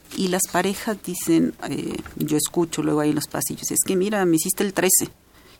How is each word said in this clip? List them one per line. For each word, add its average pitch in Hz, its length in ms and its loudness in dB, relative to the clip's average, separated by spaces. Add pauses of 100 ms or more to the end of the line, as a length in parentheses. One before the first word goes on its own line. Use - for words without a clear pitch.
(160)
y 185 140 0
las 185 220 0
parejas 190 540 0
dicen, 165 480 2 (160)
eh, - 280 -6 (180)
yo 151 220 0
escucho 165 440 -2
luego 151 200 2
ahí 151 80 2
en 151 60 2
los 147 120 -2
pasillos, - 420 -6
"Es - 160 0
que 190 100 2
mira, 196 300 2
me 165 120 4
hiciste 190 260 0
el 196 100 -2
trece", - 360 2 (500)